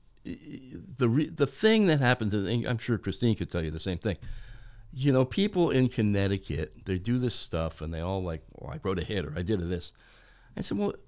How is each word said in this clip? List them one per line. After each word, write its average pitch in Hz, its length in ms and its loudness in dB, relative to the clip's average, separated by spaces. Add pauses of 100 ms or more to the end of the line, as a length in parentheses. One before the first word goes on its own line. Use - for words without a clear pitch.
(260)
the - 840 -4
re-, 139 200 2
the 147 180 2
thing 220 400 4
that 156 120 6
happens, 120 340 2
and 107 340 0
I'm 120 100 0
sure 113 200 0
Christine 107 380 2
could - 140 -6
tell 85 140 -2
you 78 80 -4
the 80 80 -6
same 90 180 -4
thing, 95 200 -2 (760)
you 139 200 2
know, 131 120 6
people 190 440 2
in 127 180 4
Connecticut, 98 840 0 (120)
they 95 120 0
do 113 220 0
this 123 160 0
stuff 80 460 -4
and 80 120 -6
they 80 80 -4
all 92 220 -2
like, 82 180 -4 (120)
"Well, - 200 -12
I 156 100 -10
wrote 95 160 0
a - 40 -4
hit 95 220 -2
or 71 120 -8
I 90 60 -2
did 98 160 0 (100)
this." 87 240 -4 (640)
I - 40 -8
said, - 160 -4
"Well, 208 160 0 (140)